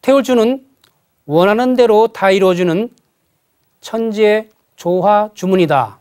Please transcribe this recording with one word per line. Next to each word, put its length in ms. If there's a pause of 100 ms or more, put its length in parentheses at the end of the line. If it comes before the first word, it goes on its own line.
태울주는 640 (600)
원하는 480
대로 340
다 220
이루어주는 600 (880)
천지의 680 (240)
조화 600
주문이다. 680